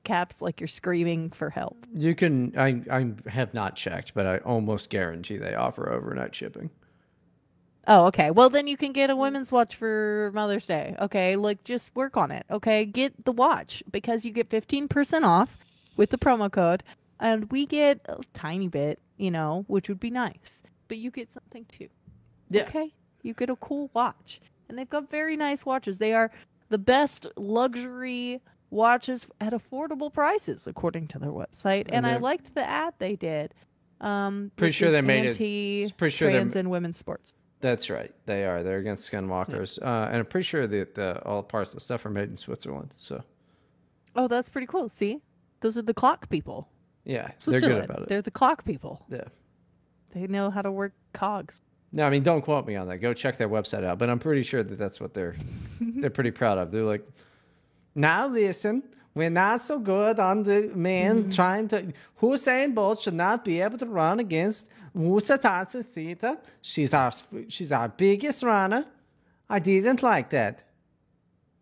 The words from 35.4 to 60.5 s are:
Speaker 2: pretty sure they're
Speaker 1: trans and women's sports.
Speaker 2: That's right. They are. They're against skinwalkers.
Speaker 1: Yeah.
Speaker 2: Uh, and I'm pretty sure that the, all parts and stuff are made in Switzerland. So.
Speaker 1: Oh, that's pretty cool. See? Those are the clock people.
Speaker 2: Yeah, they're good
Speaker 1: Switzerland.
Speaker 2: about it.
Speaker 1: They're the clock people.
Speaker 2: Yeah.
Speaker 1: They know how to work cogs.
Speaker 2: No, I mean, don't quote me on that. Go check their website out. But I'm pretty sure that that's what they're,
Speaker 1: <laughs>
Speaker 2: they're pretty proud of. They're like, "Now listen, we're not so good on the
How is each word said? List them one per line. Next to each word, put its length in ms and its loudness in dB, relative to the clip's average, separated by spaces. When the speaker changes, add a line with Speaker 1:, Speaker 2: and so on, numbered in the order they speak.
Speaker 2:
pretty 180 0
sure 160 2
they're 100 4
Speaker 1:
trans 140 -2
and 160 -2
women's 280 -4
sports. 340 -14
Speaker 2:
That's 300 0
right. 240 -8
They 200 -2
are. 180 -2
They're 160 -2
against 320 -6
skinwalkers. 720 -4
Speaker 1:
Yeah. 220 -2
Speaker 2:
Uh, 20 -2
and 120 -4
I'm 80 -2
pretty 180 -2
sure 240 -2
that 260 -2
the, 300 -4
all 180 -4
parts 300 -6
and 100 -14
stuff 240 -8
are 40 -8
made 180 -4
in 80 -12
Switzerland. 600 -12
So. 240 -12
Speaker 1:
Oh, 140 2
that's 200 -2
pretty 200 -8
cool. 200 -2
See? 320 -4
Those 160 0
are 60 -2
the 100 -2
clock 380 0
people. 380 -6
Speaker 2:
Yeah, 180 -4
they're 80 -10
good 120 -20
Speaker 1:
Switzerland. 440 4
Speaker 2:
about 160 -8
it. 60 -10
Speaker 1:
They're 140 -2
the 80 -8
clock 340 2
people. 460 -8
Speaker 2:
Yeah. 140 -10
Speaker 1:
They 140 -6
know 220 -2
how 120 -4
to 80 -2
work 220 -4
cogs. 460 -6
Speaker 2:
No, 140 0
I 60 4
mean, 120 4
don't 200 4
quote 220 0
me 120 -6
on 100 -6
that. 120 -8
Go 140 0
check 260 -4
their 100 0
website 360 -2
out. 140 -2
But 100 0
I'm 120 0
pretty 240 0
sure 180 -2
that 160 -6
that's 220 -6
what 140 -10
they're, 200 -4
Speaker 1:
<laughs> 200 -14
Speaker 2:
they're 300 -2
pretty 200 0
proud 280 2
of. 120 -2
They're 140 0
like, 200 -2
"Now 320 4
listen, 560 0
we're 140 0
not 340 2
so 160 -4
good 400 2
on 240 2
the 320 4